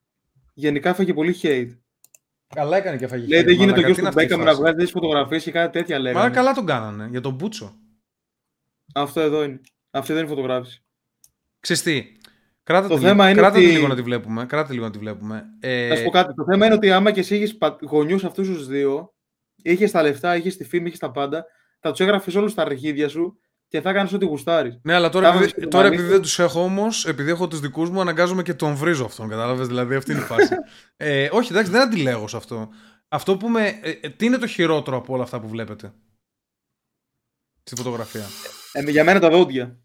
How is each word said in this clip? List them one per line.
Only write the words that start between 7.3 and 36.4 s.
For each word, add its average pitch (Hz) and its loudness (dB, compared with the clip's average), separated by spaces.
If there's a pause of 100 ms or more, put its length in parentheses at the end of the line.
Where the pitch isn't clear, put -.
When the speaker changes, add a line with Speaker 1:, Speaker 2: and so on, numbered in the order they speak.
Speaker 2:
Μπούτσο. 127 -10 (1160)
Speaker 1:
Αυτό 143 -4
εδώ 151 0
είναι. 135 -10 (300)
Αυτή 135 -6
δεν 156 -2
είναι 151 -6
φωτογράφηση. 127 -6 (760)
Speaker 2:
Ξέρεις 160 -2
τι, 139 -2 (580)
κράτα 190 2
Speaker 1:
Το 170 0
Speaker 2:
τη 143 2
Speaker 1:
θέμα 196 6
Speaker 2:
λι-, 190 8
Speaker 1:
είναι 208 6
Speaker 2:
κράτα 202 6
τη 185 8
Speaker 1:
ότι 170 8
Speaker 2:
λίγο 156 2
να 135 0
τη 127 -4
βλέπουμε, 117 -4
κράτα 147 -4
τη 139 -10
λίγο 120 -6
να 110 -6
τη 104 -12
βλέπουμε. 107 -10 (160)
Ε, 123 -4
Speaker 1:
Να 135 0
σου 117 -2
πω 175 -2
κάτι. 170 2
Το 151 -6
θέμα 196 4
είναι 220 6
ότι 214 4
άμα 196 4
και 190 -2
εσύ 202 -2
είχες 214 -2
πα-, 151 -2
γονιούς 151 0
αυτούς 190 -4
τους 160 -6
δύο, 139 -4 (480)
είχες 185 2
τα 175 2
λεφτά, 151 0
είχες 175 -4
τη 139 -12
φήμη, 170 -4
είχες 170 -10
τα 147 -8
πάντα, 143 -6 (360)
θα 160 -4
τους 147 -2
έγραφες 190 2
όλους 208 0
στα 175 -2
αρχίδια 143 -2
σου 165 -6 (300)
και 156 -6
θα 185 -2
κάνεις 196 -2
ό,τι 196 -2
γουστάρεις. 147 -2
Speaker 2:
Ναι, 160 0
αλλά 170 4
τώρα 180 4
Speaker 1:
Θα 180 4
Speaker 2:
επειδή, 202 2
Speaker 1:
βάζεις - -8
Speaker 2:
τώρα 180 6
Speaker 1:
την - 2
Speaker 2:
επειδή 175 0
δεν 190 6
τους 156 -4
έχω 170 2
όμως, 202 -2
επειδή 147 -4
έχω 170 -2
τους 156 -8
δικούς 147 -4
μου, 190 -2
αναγκάζομαι 180 0
και 165 -4
τον 147 -2
βρίζω 143 0
αυτόν, 110 -10
κατάλαβες, 120 -4
δηλαδή, 123 -4
αυτή 135 -4
είναι 139 -4
η - -6
φάση. 208 0
Speaker 1:
<laughs> 330 -8 (320)
Speaker 2:
Ε, 143 -2
όχι, 233 -2
εντάξει, 190 0
δεν 226 2
αντιλέγω 135 -2
σε - -10
αυτό. 110 -12 (400)
Αυτό 170 -2
που 208 -6
με, 226 2 (160)
ε, 156 -8
ε, 151 -10
τι - -2
είναι 247 4
το - -6
χειρότερο 151 0
από 123 -8
όλα 127 -2
αυτά 120 -8
που 110 -14
βλέπετε; 107 -12 (1700)